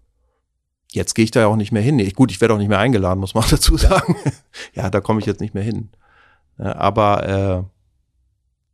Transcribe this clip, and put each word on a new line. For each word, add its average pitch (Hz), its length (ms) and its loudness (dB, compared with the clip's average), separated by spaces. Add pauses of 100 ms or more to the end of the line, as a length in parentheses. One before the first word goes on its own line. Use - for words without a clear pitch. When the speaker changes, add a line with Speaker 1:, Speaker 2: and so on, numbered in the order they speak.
(920)
Speaker 1:
jetzt - 240 -6
gehe 113 100 2
ich 110 60 -2
da 123 100 2
ja 110 60 4
auch 107 100 2
nicht 104 160 -2
mehr 104 100 0
hin. 139 160 2
Ich, 98 160 -2
gut, 127 160 4
ich - 100 -10
werde 110 140 4
auch 104 40 0
nicht 101 100 0
mehr 101 100 2
eingeladen, 98 420 2
muss 95 140 -8
man 113 120 0
<laughs> - 40 0
dazu - 260 2
Speaker 2:
Ja. - 120 4
Speaker 1:
sagen. - 280 2 (580)
Ja, 95 160 -4
da 101 100 0
komme 110 200 -2
ich 98 60 -8
jetzt 101 140 -4
nicht 107 140 -8
mehr 98 100 -4
hin. 110 260 -8 (680)
Ja, - 180 -6
aber, 101 520 2
äh, 98 340 -2 (1120)